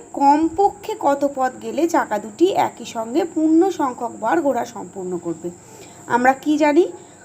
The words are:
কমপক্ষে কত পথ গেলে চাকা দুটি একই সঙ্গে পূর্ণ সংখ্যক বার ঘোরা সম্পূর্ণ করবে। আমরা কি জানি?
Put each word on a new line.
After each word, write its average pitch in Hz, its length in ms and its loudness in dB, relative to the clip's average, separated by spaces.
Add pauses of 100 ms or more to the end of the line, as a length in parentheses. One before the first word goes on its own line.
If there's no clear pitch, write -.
(140)
কমপক্ষে 320 840 2
কত 285 360 0
পথ 262 160 0 (100)
গেলে 226 260 -2
চাকা 247 320 0
দুটি 220 260 0
একই 240 400 0
সঙ্গে 233 400 -2
পূর্ণ 320 440 4
সংখ্যক 247 500 -4
বার 254 220 0
ঘোরা 247 240 0
সম্পূর্ণ 185 520 -10
করবে। 170 340 -8 (560)
আমরা 254 260 2
কি 294 240 -2
জানি? 302 300 4 (380)